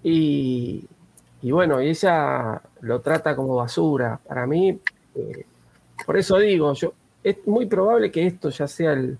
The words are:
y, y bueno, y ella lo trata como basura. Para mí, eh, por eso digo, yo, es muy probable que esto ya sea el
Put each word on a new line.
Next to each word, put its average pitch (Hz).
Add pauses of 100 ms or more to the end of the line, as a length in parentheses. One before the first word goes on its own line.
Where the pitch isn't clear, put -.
y, 143 (580)
y 123
bueno, 151
y 143
ella 143 (200)
lo 117
trata 156
como 131
basura. 123
Para 127
mí, 180 (380)
eh, - (640)
por 160
eso 190
digo, 180
yo, - (320)
es 196
muy 220
probable 208
que 165
esto 175
ya 143
sea 160
el 131